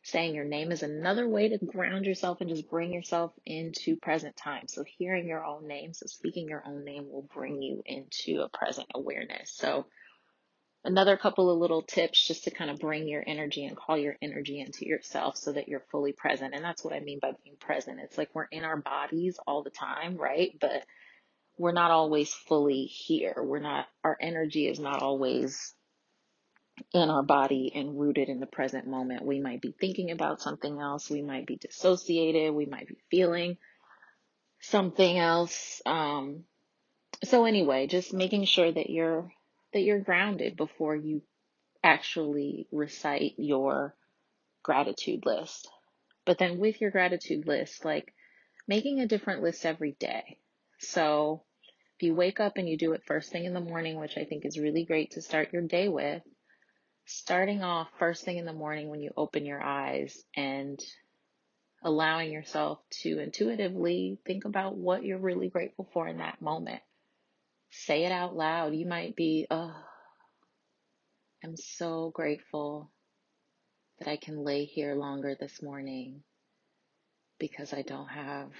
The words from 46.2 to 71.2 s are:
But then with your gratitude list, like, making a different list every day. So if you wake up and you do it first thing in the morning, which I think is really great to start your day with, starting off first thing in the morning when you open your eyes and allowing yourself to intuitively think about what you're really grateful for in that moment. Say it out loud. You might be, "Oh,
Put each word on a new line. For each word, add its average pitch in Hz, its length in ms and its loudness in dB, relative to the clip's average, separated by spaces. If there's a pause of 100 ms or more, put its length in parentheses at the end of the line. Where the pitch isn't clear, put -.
But 180 140 6
then 175 200 2
with 208 220 2
your 208 100 2
gratitude 180 560 2
list, - 380 -2
like, 156 280 -2 (540)
making 247 320 2
a 247 80 2
different 202 380 0
list 170 200 0
every 156 280 0
day. - 460 -6 (420)
So 151 640 2 (520)
if - 60 -4
you 165 140 4
wake 180 240 4
up 202 160 2
and 180 120 -2
you 160 80 0
do 160 180 2
it - 120 -6
first 151 240 -2
thing 175 140 -4
in 180 100 -4
the 180 60 -2
morning, 165 400 -4
which 151 180 -6
I 156 60 -2
think 151 200 -6
is 156 140 -4
really 151 260 2
great 156 280 0
to 160 100 -10
start 156 300 0
your 175 100 0
day 175 240 2
with, 151 360 -2 (840)
starting 196 560 0
off 170 260 0 (100)
first 170 260 0
thing 180 140 -4
in 170 80 -6
the 160 60 -8
morning 151 360 -6
when 151 140 -8
you 143 120 -8
open 151 300 -2
your 143 180 -6
eyes 139 600 -4 (100)
and 139 480 -4 (1000)
allowing 160 500 2
yourself 151 460 -4 (100)
to 156 300 -4
intuitively 185 1080 -2
think 196 220 -4
about 196 280 -2
what 185 300 0
you're 190 140 -2
really 185 320 0
grateful 185 420 -4
for 165 160 0
in 165 80 -6
that 160 240 -8
moment. 156 400 -6 (880)
Say 160 340 0
it 180 80 2
out 180 220 -2
loud. 160 400 0
You 165 120 -4
might 170 280 -4
be, 160 360 0
"Oh, 165 260 -2 (1700)